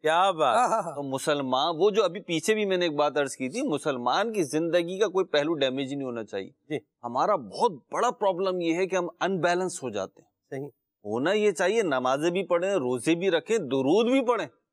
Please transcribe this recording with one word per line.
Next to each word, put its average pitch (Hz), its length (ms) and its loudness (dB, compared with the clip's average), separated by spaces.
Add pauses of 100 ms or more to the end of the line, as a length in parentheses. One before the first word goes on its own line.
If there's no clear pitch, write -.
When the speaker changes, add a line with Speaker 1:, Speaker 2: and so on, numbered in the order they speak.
Speaker 1:
क्या 170 300 4
बात। 147 260 2
Speaker 2:
हाँ, 247 120 4
हाँ, 214 140 0
हाँ। 170 120 -8
Speaker 3:
तो 143 80 -6
मुसलमान, 139 720 0
वो 185 140 6
जो 202 100 2
अभी 180 180 0
पीछे 175 360 0
भी 214 100 2
मैंने 185 200 2
एक 156 120 -2
बात 147 200 2
अर्ज 139 180 0
की 131 140 -4
थी, 202 140 -6
मुसलमान 151 680 0
की 208 120 -2
जिंदगी 165 560 0
का 214 80 2
कोई 180 160 0 (100)
पहलू 151 220 2
डैमेज 135 380 -2
नहीं 139 100 -4
होना 120 200 -6
चाहिए। 98 300 -8 (160)
Speaker 1:
जी। 147 100 -6 (240)
Speaker 3:
हमारा 139 340 0
बहुत 147 340 -2 (220)
बड़ा 202 160 0 (120)
प्रॉब्लम 185 400 0
ये 165 120 0
है 185 140 0
कि 185 80 -4
हम 180 140 -2 (120)
अनबैलेंस 180 600 0
हो 127 80 -4
जाते 98 300 -6
हैं। - 60 -20 (240)
Speaker 1:
सही। 139 180 -10 (360)
Speaker 3:
होना 120 280 -2
ये 214 180 2
चाहिए, 202 320 2
नमाजें 139 480 0
भी 190 140 -2
पढ़ें, 175 320 0
रोजे 127 380 0
भी 180 140 0
रखें, 175 380 0
दुरूद 143 440 2
भी 269 100 4
पढ़ें। 220 260 0 (260)